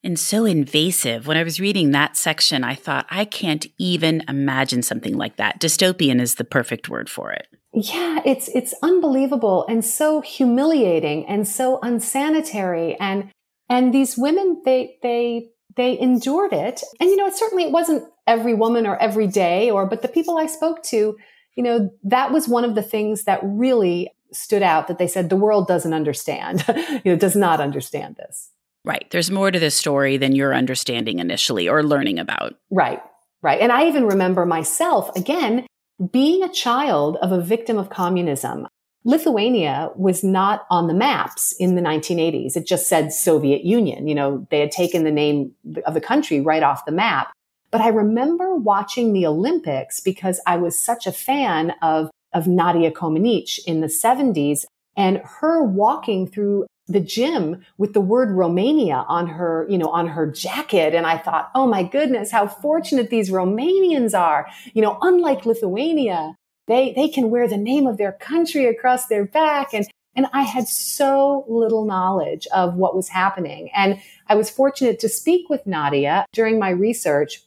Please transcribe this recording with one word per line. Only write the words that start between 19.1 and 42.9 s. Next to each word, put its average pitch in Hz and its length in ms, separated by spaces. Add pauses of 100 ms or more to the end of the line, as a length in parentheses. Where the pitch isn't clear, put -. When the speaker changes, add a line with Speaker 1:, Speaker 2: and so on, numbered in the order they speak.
Speaker 2:
day, 190 440
or, 196 160
but 220 140
the - 80
people 330 300
I 320 80
spoke 320 380
to, 214 320 (380)
you 247 80
know, 233 280 (140)
that 247 280
was 311 160
one 240 160
of 233 100
the 208 80
things 214 420
that 190 200
really 202 680 (220)
stood - 300
out, 165 260
that 175 100
they 180 100
said, 180 200
"The 185 80
world 202 320
doesn't 170 240
understand, 151 720
<laughs> 311 380
you 185 80
know, 170 40
does 185 200
not 170 240
understand 143 560
this." - 340 (340)
Speaker 1:
Right. - 260
There's 175 200
more 196 200
to 185 80
this 156 160
story 139 420
than 135 180
you're 135 200
understanding 120 640
initially 87 500
or 147 140
learning 139 360
about. - 360 (160)
Speaker 2:
Right. 170 320 (400)
Right. 143 180
And 233 120
I 285 160
even 277 180
remember 185 400
myself, 180 680
again, 254 500 (460)
being 311 300
a 370 60
child 240 680
of 185 140
a 185 120
victim 226 340
of 196 140
communism. 175 800 (360)
Lithuania 220 920
was 185 260
not 196 480
on 170 160
the 165 80
maps - 640
in 185 160
the 175 80
nineteen 156 380
eighties. 160 360
It 165 100
just 175 220
said 156 240